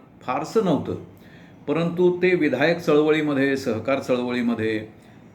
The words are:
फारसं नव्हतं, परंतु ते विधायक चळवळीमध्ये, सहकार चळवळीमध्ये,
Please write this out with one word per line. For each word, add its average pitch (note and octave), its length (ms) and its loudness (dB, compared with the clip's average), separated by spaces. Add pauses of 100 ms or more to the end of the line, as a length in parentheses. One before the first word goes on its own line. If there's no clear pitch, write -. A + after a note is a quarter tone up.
(220)
फारसं D#3 440 -2
नव्हतं, B2+ 300 -2 (720)
परंतु E3+ 540 0
ते F3+ 140 2
विधायक D3+ 420 2
चळवळीमध्ये, D3+ 800 2
सहकार C3 420 -2
चळवळीमध्ये, A#2+ 880 -2 (460)